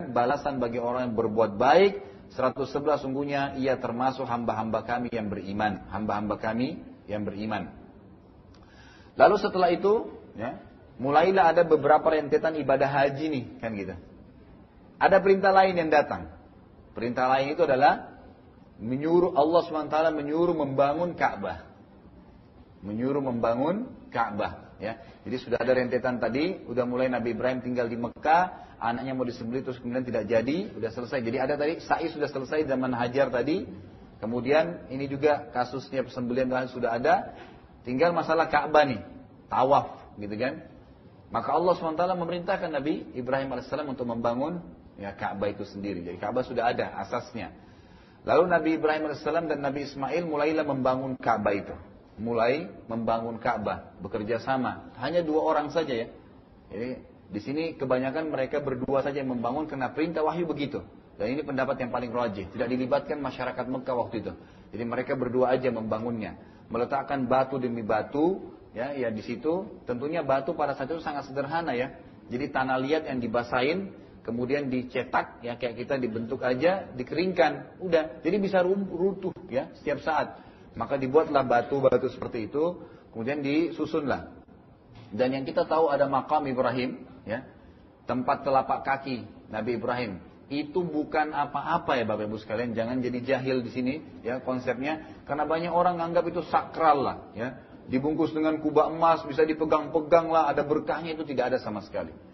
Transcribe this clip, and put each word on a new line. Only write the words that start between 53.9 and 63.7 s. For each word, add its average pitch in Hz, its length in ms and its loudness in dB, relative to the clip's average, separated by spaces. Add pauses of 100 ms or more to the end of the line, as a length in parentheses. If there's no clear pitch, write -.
bekerja 107 400 -4
sama. 117 640 -4
Hanya 160 240 0
dua 156 160 2
orang 151 320 0
saja 139 320 -2
ya. - 20 -8 (640)
Jadi 120 320 -8 (320)
di 104 80 -6
sini 151 220 -4 (100)
kebanyakan 131 560 -2
mereka 139 320 -2
berdua 131 400 0
saja 139 240 -2
yang 127 80 -2
membangun 123 320 -2
karena 135 240 -4
perintah 160 320 -2
wahyu 160 240 0
begitu. 135 400 -4 (320)
Dan 117 160 -2
ini 151 80 -2
pendapat 131 400 -2
yang 120 80 -4
paling 120 240 -4
rajih. 107 400 -2
Tidak 120 160 -2
dilibatkan 131 480 0
masyarakat 127 480 -6
Mekah 127 320 -4